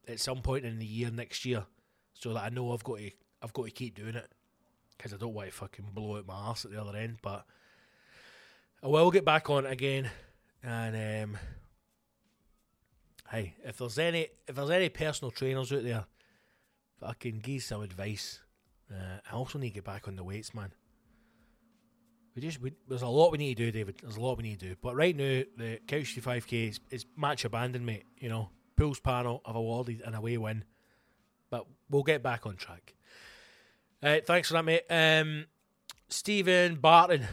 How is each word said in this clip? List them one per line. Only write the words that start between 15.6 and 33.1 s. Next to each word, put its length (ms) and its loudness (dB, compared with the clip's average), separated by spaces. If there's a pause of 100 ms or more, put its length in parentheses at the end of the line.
out 120 0
there, 220 -2 (920)
fucking 420 -8
give 220 -6
some 200 -8
advice. 580 -8 (500)
Uh, 280 -10 (120)
I 40 -8
also 240 -6
need 100 -4
to 60 -8
get 100 -10
back 240 -10
on 80 -10
the 80 -10
weights, 300 -10
man. 180 -10 (1600)
We 80 -8
just, 180 -8
we, 120 -6 (160)
there's 140 -4
a 60 -2
lot 240 8
we 60 0
need 180 -2
to 80 0
do, 80 0
David. 280 -6
There's 160 -12
a 40 -6
lot 160 -2
we 80 -6
need 160 -8
to 80 -10
do. 120 -10
But 140 -6
right 220 4
now, 260 2 (140)
the 300 -8
Couch 280 -2
to 60 -8
five 260 -4
K 220 0
is, 120 -10 (100)
is 160 -10 (100)
match 280 -2
abandoned, 400 -4
mate. 200 -6 (140)
You 100 -8
know, 220 -4 (260)
Pools 240 4
panel 440 0
have 120 -6
awarded 460 -4
an 120 -8
away 240 -4
win, 260 -4 (840)
but 160 -6 (240)
we'll 140 2
get 180 2
back 240 -2
on 100 -8
track. 380 -16 (1080)